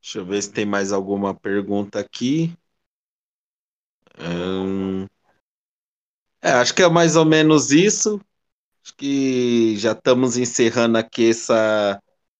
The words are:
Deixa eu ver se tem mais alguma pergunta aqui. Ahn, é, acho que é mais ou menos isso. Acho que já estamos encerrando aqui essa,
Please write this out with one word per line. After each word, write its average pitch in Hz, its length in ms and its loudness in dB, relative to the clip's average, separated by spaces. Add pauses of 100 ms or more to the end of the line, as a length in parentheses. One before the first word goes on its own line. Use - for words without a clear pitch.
Deixa - 160 -12
eu 98 60 -10
ver 101 180 -4
se 101 100 -12
tem 107 140 -4
mais 101 260 -4
alguma 98 400 -4
pergunta 101 680 -6
aqui. 151 520 -4 (1700)
Ahn, 95 880 -6 (1400)
é, - 80 0
acho 123 240 2
que 196 80 2
é 180 60 6
mais 165 260 4
ou 160 100 4
menos 156 460 4
isso. 202 500 2 (640)
Acho - 120 -20
que 123 800 0
já 110 160 -2
estamos 127 440 0
encerrando 117 600 0
aqui 117 320 0
essa, 107 720 0 (380)